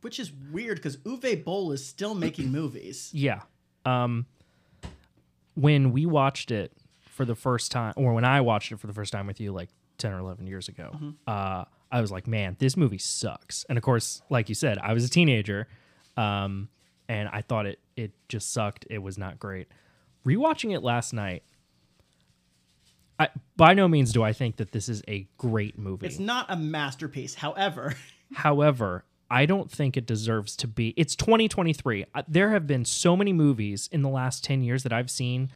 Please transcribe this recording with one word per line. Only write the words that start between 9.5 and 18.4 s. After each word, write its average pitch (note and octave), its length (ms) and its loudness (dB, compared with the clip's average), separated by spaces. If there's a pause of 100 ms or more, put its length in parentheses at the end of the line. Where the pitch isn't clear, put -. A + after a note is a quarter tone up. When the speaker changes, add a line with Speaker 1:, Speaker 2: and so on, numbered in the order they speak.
Speaker 2:
like, F2 180 -10 (280)
ten G#2+ 140 -2
or F#2 60 -6
eleven F#2 280 -10
years F#2+ 220 -10
ago, - 260 -14
Speaker 1:
Mm-hmm. D3+ 160 -10 (160)
Speaker 2:
uh, F#2+ 380 -4 (260)
I B2 100 0
was G#2 100 -2
like, F#2+ 160 -10
"Man, G2+ 320 -2
this C3+ 180 2
movie A#2 220 2
sucks." - 720 -8
And A#2+ 100 0
of A2 60 -4
course, - 460 0
like A#2+ 180 0
you A2 60 -4
said, G#2+ 240 0
I G#2 160 -2
was A#2 100 2
a B2 60 0
teenager, A2 580 2 (480)
um, G2+ 520 -2 (400)
and G#2+ 200 -4
I G#2 140 -6
thought G#2+ 240 -2
it, G2 140 -8 (160)
it A2 160 -8 (160)
just - 240 -8